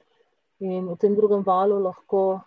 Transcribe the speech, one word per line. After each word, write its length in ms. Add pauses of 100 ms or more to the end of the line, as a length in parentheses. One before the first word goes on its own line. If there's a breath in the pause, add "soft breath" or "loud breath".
(600)
In 300
v 120
tem 140
drugem 300
valu 360
lahko 640